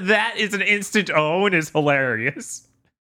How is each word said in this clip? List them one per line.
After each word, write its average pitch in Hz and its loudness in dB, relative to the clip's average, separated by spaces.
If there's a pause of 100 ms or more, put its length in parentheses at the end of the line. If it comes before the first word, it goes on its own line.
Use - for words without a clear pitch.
that 214 2
is 208 -2
an 190 -2
instant 202 0
own 165 2
is 160 0
hilarious. 139 -2 (400)